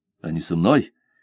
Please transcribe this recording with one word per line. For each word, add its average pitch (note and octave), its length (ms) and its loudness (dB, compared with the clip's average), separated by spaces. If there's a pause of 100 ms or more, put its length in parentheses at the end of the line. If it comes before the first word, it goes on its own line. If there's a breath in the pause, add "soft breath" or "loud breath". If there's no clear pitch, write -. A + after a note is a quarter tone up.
(220)
а - 100 -10
не D#2+ 100 -6
со E2+ 140 -6
мной. A2+ 380 2 (300)